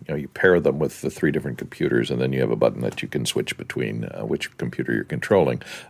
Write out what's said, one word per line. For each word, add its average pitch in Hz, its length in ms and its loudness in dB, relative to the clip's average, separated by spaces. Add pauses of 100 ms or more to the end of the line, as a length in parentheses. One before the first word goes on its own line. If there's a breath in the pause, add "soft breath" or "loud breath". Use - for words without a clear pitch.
you - 120 -10
know, 73 40 -2
you 73 100 -6
pair 90 320 4
them 73 220 2
with 73 200 -4
the - 100 -4
three - 200 2
different 69 280 -2
computers, - 520 0
and 62 100 0
then 65 120 0
you 65 80 0
have 57 100 2
a 55 60 0
button 55 240 2
that - 220 -4
you - 40 -6
can - 180 -4
switch - 320 -2
between, - 500 -4
uh, - 160 -8
which - 340 -4
computer - 360 -4
you're 55 120 0
controlling. 71 580 4 (280 loud breath)